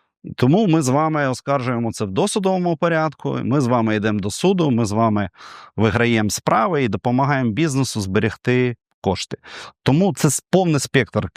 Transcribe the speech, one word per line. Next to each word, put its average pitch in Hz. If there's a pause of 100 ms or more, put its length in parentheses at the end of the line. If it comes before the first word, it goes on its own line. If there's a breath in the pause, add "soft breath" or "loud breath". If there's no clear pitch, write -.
(360 soft breath)
Тому 180
ми 160
з 131
вами 147
оскаржуємо 123
це 107
в 95
досудовому 185
порядку, 156
ми 131
з 123
вами 110
йдемо 104
до 95
суду, 180
ми 117
з 95
вами 104 (460 loud breath)
виграємо 110
справи 175
і 120
допомагаємо 127
бізнесу 131
зберегти 113 (260)
кошти. - (460 loud breath)
Тому 160
це -
с-, - (100)
повний 175
спектр. 107